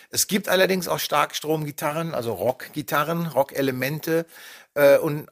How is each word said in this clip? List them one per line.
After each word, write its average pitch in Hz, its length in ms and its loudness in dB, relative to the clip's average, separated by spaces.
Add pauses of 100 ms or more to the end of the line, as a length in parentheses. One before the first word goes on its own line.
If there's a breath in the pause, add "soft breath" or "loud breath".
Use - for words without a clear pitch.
(100)
Es - 160 -2
gibt 196 220 -2
allerdings 185 400 2
auch 156 100 -2
Starkstromgitarren, 151 1120 -2
also 117 200 -4
Rockgitarren, 147 960 -2
Rockelemente, 143 1000 -2 (540 loud breath)
äh, 143 160 10
und, 151 360 -2